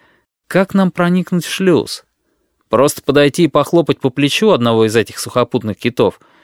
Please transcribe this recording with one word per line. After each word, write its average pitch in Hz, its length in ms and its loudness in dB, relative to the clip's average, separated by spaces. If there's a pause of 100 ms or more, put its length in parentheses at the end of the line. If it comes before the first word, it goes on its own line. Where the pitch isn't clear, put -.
(480)
как 185 260 -2
нам 196 180 2
проникнуть 175 540 -2
в - 60 -10
шлюз. - 540 -2 (640)
Просто 131 320 2
подойти 143 440 2
и - 20 4
похлопать 147 520 0
по 135 100 -2
плечу 143 420 0
одного 117 340 2
из 107 100 0
этих 110 240 -2
сухопутных 113 580 -4
китов. 120 420 -2 (240)